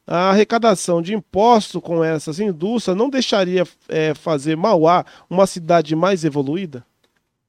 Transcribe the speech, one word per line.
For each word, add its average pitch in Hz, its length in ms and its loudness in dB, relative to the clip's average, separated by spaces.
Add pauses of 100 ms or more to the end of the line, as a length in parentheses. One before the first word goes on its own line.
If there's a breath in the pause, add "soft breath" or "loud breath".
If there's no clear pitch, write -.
A 180 240 0
arrecadação 202 720 2
de 180 140 -6
imposto 208 640 0
com 165 220 -2
essas 160 380 -4
indústrias 190 560 -2
não 233 120 0
deixaria, 190 560 0 (240)
é, 156 240 -2
fazer 156 440 -4
Mauá 175 480 4 (240 loud breath)
uma 190 180 2
cidade 165 480 0
mais 170 300 0
evoluída? 143 600 -4 (640)